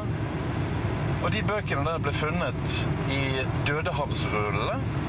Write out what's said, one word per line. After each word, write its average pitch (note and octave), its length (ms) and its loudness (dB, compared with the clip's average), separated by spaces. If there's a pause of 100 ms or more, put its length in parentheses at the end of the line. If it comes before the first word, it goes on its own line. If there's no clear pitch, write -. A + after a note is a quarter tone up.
(1200)
Og E3+ 80 0
de G#3 120 0
bøkene F3+ 420 0
der D#3+ 140 2
ble C#3+ 140 0
funnet D#3 640 0 (320)
i C#3 120 2 (440)
Dødehavsrullene C#3 1120 0 (300)